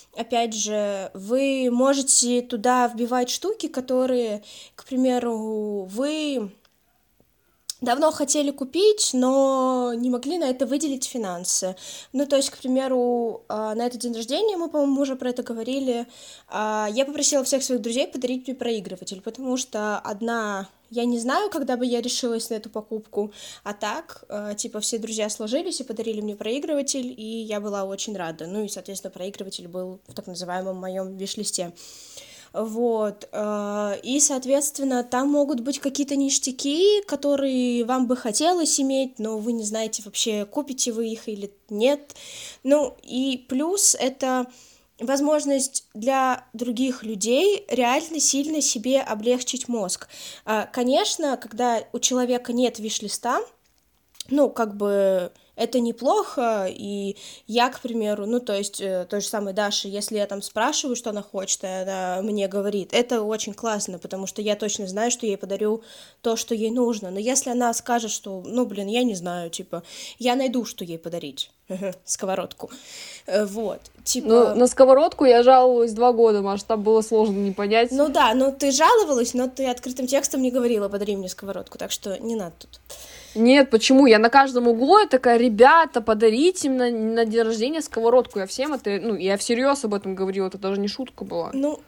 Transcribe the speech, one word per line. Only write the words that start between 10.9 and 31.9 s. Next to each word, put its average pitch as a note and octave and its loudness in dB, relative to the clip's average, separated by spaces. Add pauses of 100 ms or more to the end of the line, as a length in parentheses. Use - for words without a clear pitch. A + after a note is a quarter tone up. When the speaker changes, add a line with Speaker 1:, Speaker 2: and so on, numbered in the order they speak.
Speaker 1:
финансы. F#3 -4 (340)
Ну, C#4 0
то C#4 0
есть, B3+ 2
к - -14
примеру, B3 -2
а, G#3+ -4
на A#3 -2
этот B3 -6
день A#3+ -4
рождения, D#4 -2
мы, E4+ -4
по-моему, C#4 0
уже C4+ -2
про B3+ -6
это B3 -6
говорили, A#3+ -4 (440)
а, G#3+ -2
я C4 0
попросила C#4+ 0
всех C4 0
своих B3 -2
друзей A#3 -2
подарить B3+ -6
мне C4 -6
проигрыватель, F#3+ -8
потому B3+ -6
что G#3+ -4
одна... G#3 -4 (220)
я A#3 -2
не A#3+ 0
знаю, D#4 0
когда C4+ -4
бы B3+ -2
я A#3+ -2
решилась A#3 -4
на A3+ -4
эту G#3+ -12
покупку, G#3+ -8 (320)
а G#3 -8
так, A3+ -8
а, G#3 -8
типа, G#3+ -8
все A3+ -4
друзья G#3+ -4
сложились C#4+ -4
и C4 -8
подарили A3 -6
мне G#3 -8
проигрыватель, C4+ -4
и A3 -14 (200)
я G#3 -6
была G3+ -6
очень G3 -10
рада. E3 -8
Ну G3 -6
и, G#3 -4
соответственно, G3 -12
проигрыватель F#3+ -12
был F#3 -10
в - -20
так - -12
называемом F3+ -8
моем F#3 -8
виш-листе. F#3+ -8 (800)